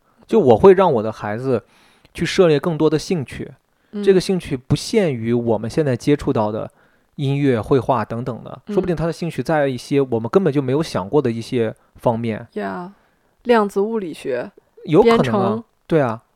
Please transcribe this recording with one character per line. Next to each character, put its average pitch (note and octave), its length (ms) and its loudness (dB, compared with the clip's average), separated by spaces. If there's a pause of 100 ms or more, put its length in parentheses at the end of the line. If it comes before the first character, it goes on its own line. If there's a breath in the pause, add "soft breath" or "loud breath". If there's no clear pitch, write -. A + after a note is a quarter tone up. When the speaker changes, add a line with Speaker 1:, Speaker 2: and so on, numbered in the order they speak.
(280 soft breath)
Speaker 1:
就 A3+ 120 2
我 B2 180 8
会 F#3+ 160 10
让 F3+ 180 4
我 A2+ 100 0
的 A2 100 -4
孩 G#2 260 -8
子 B2+ 260 -4 (500 soft breath)
去 E3+ 120 -6
涉 F3+ 220 4
猎 D3 120 4
更 E3+ 160 -4
多 D3+ 140 2
的 D3+ 80 0
兴 D#3 260 -4
趣， - 280 -12 (400)
Speaker 2:
嗯。 G#3 120 -8
Speaker 1:
这 G3 80 4
个 F#3 80 6
兴 F3+ 200 -2
趣 C#3 180 -6
不 - 180 -2
限 F3+ 380 -2
于 A#2 180 -4
我 A#2 280 0
们 A2+ 100 -6
现 D#3+ 160 0
在 C3 100 0
接 C#3+ 220 2
触 - 160 -4
到 G#2+ 180 0
的 G#2+ 200 -8 (440)
音 C#3 220 -2
乐、 C3 240 2
绘 C3+ 180 2
画 A#2 240 0
等 A#2 200 -8
等 B2+ 200 -10
的， - 240 -18
Speaker 2:
嗯。 G#3 60 -10
Speaker 1:
说 F#3+ 80 2
不 F#3 60 -4
定 F3 80 -2
他 D#3 100 -4
的 E3 80 -4
兴 E3+ 160 -6
趣 C3 140 -8
在 D3+ 240 0
一 B2+ 100 -4
些 C#3 240 -2
我 B2+ 180 -2
们 A2+ 100 -6
根 G3 140 2
本 D#3+ 80 0
就 C#3+ 100 0
没 B2+ 100 -4
有 D3 100 0
想 G2+ 260 -6
过 D3 140 2
的 B2 100 0
一 A2+ 80 -6
些 A2+ 340 -4 (220)
方 A#2 240 -2
面。 A2+ 340 -8
Speaker 2:
呀， G3 380 -10 (520)
量 A3+ 240 2
子 G3+ 120 -4
物 A3 200 -2
理 E3+ 140 -8
学， C3 380 -8 (340)
Speaker 1:
有 E3 160 4
可 A3+ 80 6
能 A3+ 80 4
啊， G3 40 2
Speaker 2:
编 C3 100 0
程。 G#3 320 -2 (220)
Speaker 1:
对 D#3+ 160 0
啊， A#2 200 -4 (140)